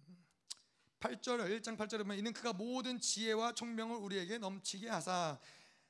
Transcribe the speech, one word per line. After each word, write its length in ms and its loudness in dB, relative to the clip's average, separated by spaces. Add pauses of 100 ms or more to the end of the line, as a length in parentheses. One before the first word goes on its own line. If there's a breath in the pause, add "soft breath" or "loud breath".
(1000 soft breath)
팔 220 0
절, 180 2 (100)
일 140 0
장 140 -4
팔 100 -2
절에 160 -2
보면 160 -2
"이는 140 0
그가 180 0
모든 480 0
지혜와 540 2
총명을 440 -2
우리에게 400 0
넘치게 520 -4
하사 500 2 (500 loud breath)